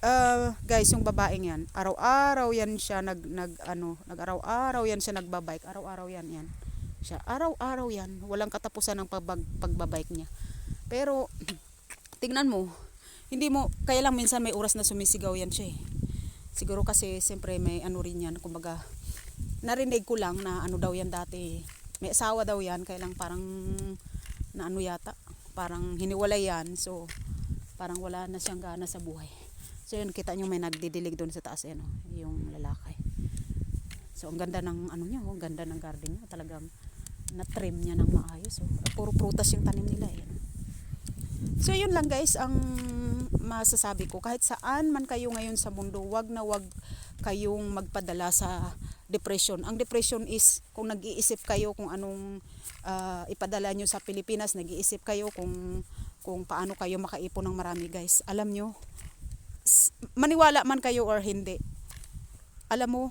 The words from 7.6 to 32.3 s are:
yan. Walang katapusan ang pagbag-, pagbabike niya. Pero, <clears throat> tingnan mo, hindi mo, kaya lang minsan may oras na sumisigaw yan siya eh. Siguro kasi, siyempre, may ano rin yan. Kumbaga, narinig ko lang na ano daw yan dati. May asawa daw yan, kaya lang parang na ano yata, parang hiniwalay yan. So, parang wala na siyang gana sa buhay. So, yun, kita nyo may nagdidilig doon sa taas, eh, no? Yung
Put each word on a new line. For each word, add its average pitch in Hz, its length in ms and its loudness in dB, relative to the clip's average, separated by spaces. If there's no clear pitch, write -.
yan. 190 320 -6
Walang 208 320 -2
katapusan 214 460 -2
ang 190 80 -4
pagbag-, 180 400 -4
pagbabike 170 540 0
niya. 160 180 -6
Pero, 269 400 2
<clears throat> - 500 -14
tingnan 262 300 4
mo, 185 180 0
hindi 269 180 2
mo, 269 240 4
kaya 262 160 6
lang 269 80 8
minsan 247 260 4
may 233 140 2
oras 208 260 2
na 208 60 -2
sumisigaw 196 500 4
yan 185 160 -2
siya 185 240 -4
eh. - 20 -6
Siguro 196 320 2
kasi, 190 380 4
siyempre, 190 340 -2
may 175 240 2
ano 180 240 -2
rin 175 220 -4
yan. 165 100 -4
Kumbaga, 165 480 -8
narinig 247 400 2
ko 226 160 0
lang 180 240 0
na 180 180 0
ano 180 140 -2
daw 180 180 2
yan 185 140 -2
dati. 175 560 -6
May 202 100 -2
asawa 220 300 4
daw 202 180 0
yan, 180 220 -4
kaya 180 160 -8
lang 180 180 -6
parang 180 240 -4
na 175 180 -6
ano 190 140 -2
yata, 180 320 -6
parang 175 400 -4
hiniwalay 196 480 2
yan. 175 320 -2
So, 170 300 -6
parang 180 240 -4
wala 185 320 -6
na 185 80 -6
siyang 180 240 -6
gana 175 240 -6
sa 170 160 -8
buhay. 160 240 -8
So, 214 140 -6
yun, 202 160 -4
kita 190 200 -4
nyo 190 140 -2
may 180 140 0
nagdidilig 165 560 -4
doon 165 160 -4
sa 165 100 -12
taas, - 240 -8
eh, 156 80 -10
no? 147 80 -8
Yung 156 400 -4